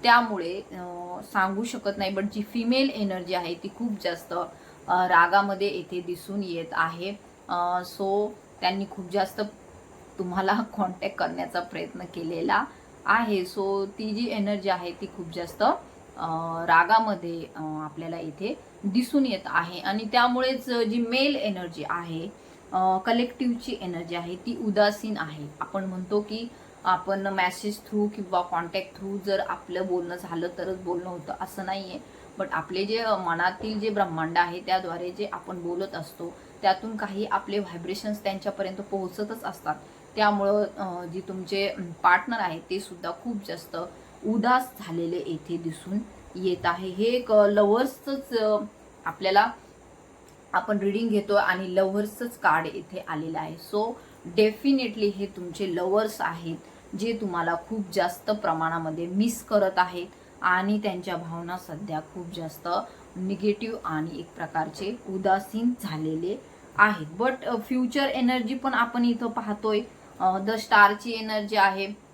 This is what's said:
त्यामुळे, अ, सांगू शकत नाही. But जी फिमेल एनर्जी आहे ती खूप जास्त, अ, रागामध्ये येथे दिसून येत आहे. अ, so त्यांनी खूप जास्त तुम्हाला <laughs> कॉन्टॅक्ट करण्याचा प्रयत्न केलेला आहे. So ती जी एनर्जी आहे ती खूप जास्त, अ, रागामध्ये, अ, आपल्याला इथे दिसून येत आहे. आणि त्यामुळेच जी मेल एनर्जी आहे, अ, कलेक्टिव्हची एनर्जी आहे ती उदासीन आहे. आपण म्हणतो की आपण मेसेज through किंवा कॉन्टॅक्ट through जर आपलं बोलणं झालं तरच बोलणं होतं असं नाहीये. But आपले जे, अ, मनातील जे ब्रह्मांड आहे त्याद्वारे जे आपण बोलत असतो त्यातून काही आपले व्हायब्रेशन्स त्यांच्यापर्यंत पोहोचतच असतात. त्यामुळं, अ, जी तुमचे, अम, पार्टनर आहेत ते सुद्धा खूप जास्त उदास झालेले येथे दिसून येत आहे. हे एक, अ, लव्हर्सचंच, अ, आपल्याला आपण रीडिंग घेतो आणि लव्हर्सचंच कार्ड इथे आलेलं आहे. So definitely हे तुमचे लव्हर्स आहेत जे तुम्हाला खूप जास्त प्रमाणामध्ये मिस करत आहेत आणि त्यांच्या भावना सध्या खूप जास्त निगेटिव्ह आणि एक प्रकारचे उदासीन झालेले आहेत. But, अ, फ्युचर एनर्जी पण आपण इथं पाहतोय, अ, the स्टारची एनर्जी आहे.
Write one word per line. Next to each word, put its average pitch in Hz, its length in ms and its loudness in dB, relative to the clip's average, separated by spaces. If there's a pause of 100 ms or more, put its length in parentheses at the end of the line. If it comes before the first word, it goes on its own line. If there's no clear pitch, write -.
त्यामुळे, 214 580 4 (100)
अ, 180 120 -10 (400)
सांगू 196 400 0
शकत 208 340 -4
नाही. 196 180 -2
But 196 80 0
जी 208 180 -4
फिमेल 240 480 2
एनर्जी 185 440 -2
आहे 175 200 -2
ती 190 220 -8
खूप 233 160 -4 (120)
जास्त, 170 300 -4 (540)
अ, 180 200 4
रागामध्ये 185 720 6
येथे 180 240 -6
दिसून 180 420 -6
येत 165 280 -6
आहे. 170 420 -2 (360)
अ, 175 320 0
so 196 460 0 (340)
त्यांनी 190 300 0
खूप 175 200 -10
जास्त 196 300 0 (800)
तुम्हाला 190 340 0
<laughs> 226 240 -2
कॉन्टॅक्ट 190 380 -2
करण्याचा - 440 -2
प्रयत्न 170 400 -8
केलेला 175 640 -2 (420)
आहे. 214 380 2
So 196 420 -2
ती 214 260 -6
जी 226 180 -2
एनर्जी 202 400 0
आहे 175 220 0
ती 190 140 -8
खूप 180 200 -10 (100)
जास्त, 170 280 -2 (540)
अ, 165 100 -4 (380)
रागामध्ये, 170 800 6 (120)
अ, 156 60 -10
आपल्याला 156 580 -8
इथे 165 400 -6 (240)
दिसून 247 420 4
येत 196 200 -2
आहे. 170 340 -2
आणि 208 320 -2
त्यामुळेच 254 580 4
जी 233 280 2
मेल 262 380 2
एनर्जी 180 540 -4
आहे, 170 560 -6 (280)
अ, 185 240 4
कलेक्टिव्हची 240 840 0
एनर्जी 175 340 -6
आहे 170 200 -4
ती 233 300 -6
उदासीन 208 520 2
आहे. 151 300 -6 (140)
आपण 190 220 -4
म्हणतो 185 380 -2
की 220 260 -6 (380)
आपण 190 420 2
मेसेज 190 600 0
through 208 280 0
किंवा 185 260 0
कॉन्टॅक्ट 175 560 -4
through 196 280 -6
जर 196 140 2
आपलं 180 480 -4
बोलणं 175 280 -2
झालं 170 320 -4 (100)
तरच 185 240 -4
बोलणं 175 280 -4
होतं 165 320 -8
असं 190 240 -8
नाहीये. 190 340 -6 (400)
But 185 120 -2
आपले 180 340 -2
जे, 220 120 0
अ, 220 180 2
मनातील 185 640 -2
जे 220 100 0
ब्रह्मांड 170 480 0
आहे 175 220 2
त्याद्वारे 180 520 -2
जे 202 220 -6
आपण 180 280 -10
बोलत 175 340 -4
असतो 170 380 -10 (280)
त्यातून 208 360 2
काही 202 280 -2
आपले 202 340 -2
व्हायब्रेशन्स 185 640 -6
त्यांच्यापर्यंत 196 540 -4
पोहोचतच 202 640 -6
असतात. - 320 -6 (400)
त्यामुळं, 208 500 4 (120)
अ, 180 280 -6
जी 175 160 -6
तुमचे, 196 460 -2
अम, 180 240 -6 (120)
पार्टनर 202 360 4
आहेत 165 300 -2
ते 185 100 -2
सुद्धा 170 320 -10
खूप 233 240 -8 (120)
जास्त 170 300 -8 (500)
उदास 233 520 4
झालेले 170 480 -4
येथे 170 300 -4
दिसून 170 420 -4 (360)
येत 180 300 0
आहे. 185 240 0
हे 190 140 -2
एक, 240 280 2
अ, 208 160 10
लव्हर्सचंच, 240 920 2
अ, 214 200 4 (480)
आपल्याला 196 460 4 (1000)
आपण 202 240 2
रीडिंग 202 320 0
घेतो 202 260 2
आणि 185 400 2
लव्हर्सचंच 208 640 0
कार्ड 165 300 4
इथे - 400 -10
आलेलं 160 320 -4
आहे. 160 160 -8
So 208 280 -2 (540)
definitely 214 800 4
हे 196 100 -4
तुमचे 175 500 -6
लव्हर्स 208 460 0
आहेत 165 340 -4 (440)
जे 220 220 0
तुम्हाला 170 340 0 (120)
खूप 220 140 -4 (120)
जास्त 190 380 0
प्रमाणामध्ये 165 760 0
मिस 208 380 0
करत 196 320 4
आहेत 180 300 0 (340)
आणि 190 420 2
त्यांच्या 180 320 -4
भावना 170 420 -8
सध्या 165 420 -6
खूप 170 360 -12
जास्त 160 320 -8 (480)
निगेटिव्ह 208 680 0
आणि 160 360 -4
एक 170 160 -10
प्रकारचे 170 640 -4 (100)
उदासीन 196 640 2 (100)
झालेले 160 580 -4 (360)
आहेत. 175 440 2
But, 262 240 0
अ, 233 100 0
फ्युचर 254 520 0
एनर्जी 247 480 2
पण 262 180 -2
आपण 240 320 2
इथं 240 220 2
पाहतोय, 214 540 0 (380)
अ, 185 200 4
the 214 180 0
स्टारची 208 540 6
एनर्जी 214 440 -2
आहे. 196 580 2